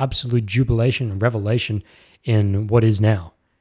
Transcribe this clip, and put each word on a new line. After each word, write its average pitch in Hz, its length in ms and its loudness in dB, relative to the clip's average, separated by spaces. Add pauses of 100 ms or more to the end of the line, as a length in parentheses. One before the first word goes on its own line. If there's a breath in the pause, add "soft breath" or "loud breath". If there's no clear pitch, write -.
absolute 123 460 -2
jubilation 120 640 0
and 98 100 -6
revelation 110 640 -2 (400 soft breath)
in 104 420 2
what 113 160 2
is 107 180 4
now, 104 340 0 (260)